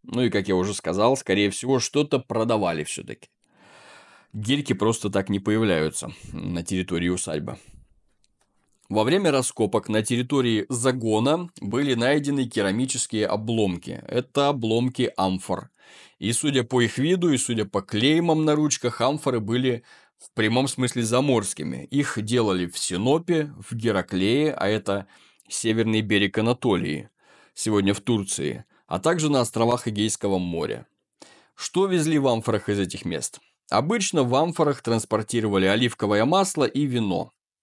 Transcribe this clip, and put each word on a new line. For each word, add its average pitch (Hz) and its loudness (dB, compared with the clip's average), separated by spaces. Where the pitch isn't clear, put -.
Ну 123 -4
и, 120 2
как 98 0
я 98 2
уже 95 0
сказал, 107 0
скорее 101 2
всего, 127 -2
что-то 147 0
продавали 107 -2
все-таки. - -12
Гирьки 127 -2
просто 107 0
так 98 -2
не 98 0
появляются 98 0
на 87 -6
территории 90 -2
усадьбы. 78 -4
Во 107 2
время 165 2
раскопок - 0
на 110 2
территории 123 0
загона 127 0
были 127 0
найдены 139 0
керамические 113 -2
обломки. 107 -2
Это 143 0
обломки 120 0
амфор. 95 -2
И 107 -2
судя 131 0
по 123 2
их 113 2
виду, 170 2
и 131 2
судя 110 -2
по 98 -2
клеймам 156 2
на 151 4
ручках, 143 -2
амфоры 131 0
были 120 0
в - -20
прямом 117 2
смысле 123 -2
заморскими. 110 0
Их 135 -2
делали 107 0
в - -12
Синопе, 147 0
в - -14
Гераклее, 110 0
а - -4
это 101 -2
северный 110 0
берег 101 0
Анатолии, 101 0
сегодня 101 2
в - -4
Турции – 95 -2
а 87 -4
также 160 2
на 139 4
островах 117 0
Эгейского 104 0
моря. 82 -4
Что - 0
везли 160 2
в 135 2
амфорах 113 0
из 101 0
этих - -4
мест? 82 -6
Обычно 160 0
в 120 0
амфорах 147 0
транспортировали 110 0
оливковое 110 2
масло 175 2
и 143 0
вино. 107 -2